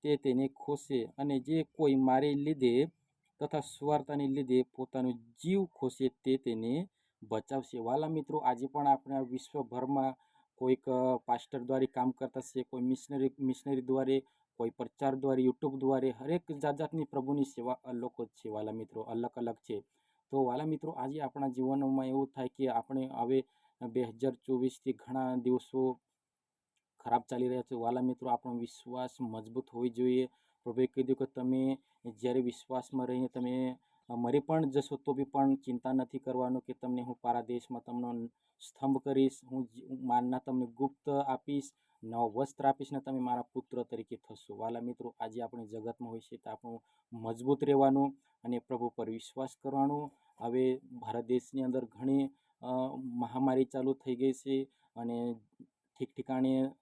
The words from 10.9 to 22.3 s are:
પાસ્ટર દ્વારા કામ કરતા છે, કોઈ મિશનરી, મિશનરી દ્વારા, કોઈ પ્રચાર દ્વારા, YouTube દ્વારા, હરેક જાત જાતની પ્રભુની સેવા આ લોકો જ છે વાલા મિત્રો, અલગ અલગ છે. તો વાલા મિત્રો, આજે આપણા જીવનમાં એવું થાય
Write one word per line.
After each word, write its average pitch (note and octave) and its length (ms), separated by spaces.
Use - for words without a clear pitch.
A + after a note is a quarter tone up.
પાસ્ટર B2 420
દ્વારા C3 340
કામ B2+ 180
કરતા C3 280
છે, B2+ 240
કોઈ B2+ 180
મિશનરી, C3 580
મિશનરી C3 420
દ્વારા, C3 380
કોઈ A#2 120
પ્રચાર C3+ 460
દ્વારા, C3 260
YouTube C3+ 360
દ્વારા, C3 460
હરેક E3 280
જાત D3 240
જાતની D#3 280
પ્રભુની C#3 400
સેવા B2+ 420
આ B2+ 60
લોકો A#2+ 340
જ - 20
છે - 220
વાલા G#2+ 220
મિત્રો, A2 300
અલગ A#2 340
અલગ A#2 200
છે. - 280
તો C3+ 120
વાલા B2+ 220
મિત્રો, D#3 260
આજે C#3 280
આપણા C#3 280
જીવનમાં C3+ 600
એવું C3+ 200
થાય C3 200